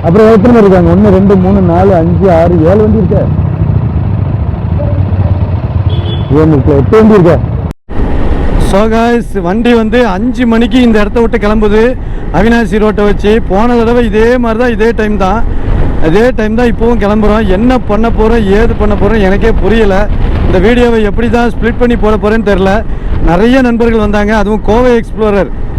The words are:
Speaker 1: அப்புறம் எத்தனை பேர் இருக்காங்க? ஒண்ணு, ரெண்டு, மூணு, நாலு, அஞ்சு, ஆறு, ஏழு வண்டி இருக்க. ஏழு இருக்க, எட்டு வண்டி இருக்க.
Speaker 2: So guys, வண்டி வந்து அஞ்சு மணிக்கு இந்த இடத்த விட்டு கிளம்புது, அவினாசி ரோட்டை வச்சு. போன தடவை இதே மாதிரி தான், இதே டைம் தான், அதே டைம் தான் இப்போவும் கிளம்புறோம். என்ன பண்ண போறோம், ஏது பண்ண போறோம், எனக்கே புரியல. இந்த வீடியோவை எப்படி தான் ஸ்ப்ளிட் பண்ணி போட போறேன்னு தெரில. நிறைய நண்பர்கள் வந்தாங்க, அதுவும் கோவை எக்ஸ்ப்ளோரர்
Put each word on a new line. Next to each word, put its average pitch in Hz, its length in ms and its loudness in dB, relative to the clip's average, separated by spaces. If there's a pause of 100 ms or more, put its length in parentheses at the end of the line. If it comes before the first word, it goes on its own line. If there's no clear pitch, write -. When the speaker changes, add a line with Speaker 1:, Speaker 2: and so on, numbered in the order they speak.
Speaker 1:
அப்புறம் 214 280 2
எத்தனை 226 220 2
பேர் 226 100 4
இருக்காங்க? 185 280 2
ஒண்ணு, 196 220 2
ரெண்டு, 196 220 2
மூணு, 190 260 0
நாலு, 185 340 2
அஞ்சு, 175 360 0
ஆறு, 170 240 2 (100)
ஏழு 196 160 2
வண்டி 214 160 2
இருக்க. 202 200 0 (3250)
ஏழு 156 200 2
இருக்க, 147 220 0
எட்டு 139 240 2
வண்டி 220 160 4
இருக்க. 175 220 4 (1400)
Speaker 2:
So 196 160 2
guys, 226 540 -2
வண்டி 220 320 0
வந்து 226 340 0
அஞ்சு 220 380 -2
மணிக்கு 233 360 0
இந்த 226 180 2
இடத்த 220 200 0
விட்டு 233 180 0
கிளம்புது, 214 440 0 (520)
அவினாசி 214 460 0
ரோட்டை 208 260 0
வச்சு. 208 440 0
போன 226 260 0
தடவை 240 300 0
இதே 226 320 0
மாதிரி 226 220 -2
தான், 247 120 0
இதே 220 200 0
டைம் 214 260 -2
தான், 196 220 0 (640)
அதே 202 260 2
டைம் 214 260 -2
தான் 240 120 2
இப்போவும் 226 360 0
கிளம்புறோம். 208 440 0
என்ன 247 300 0
பண்ண 220 320 -2
போறோம், 226 400 0
ஏது 226 240 2
பண்ண 208 200 0
போறோம், 202 280 0
எனக்கே 196 300 2
புரியல. 202 420 2 (520)
இந்த - 140 2
வீடியோவை 233 440 0
எப்படி 208 260 -2
தான் 233 200 0
ஸ்ப்ளிட் 226 300 -4
பண்ணி 240 160 0
போட 214 220 0
போறேன்னு 208 340 -2
தெரில. 190 200 0 (540)
நிறைய 233 360 2
நண்பர்கள் 233 440 0
வந்தாங்க, 208 320 0
அதுவும் 208 280 0
கோவை 240 300 2
எக்ஸ்ப்ளோரர் 202 540 -2 (300)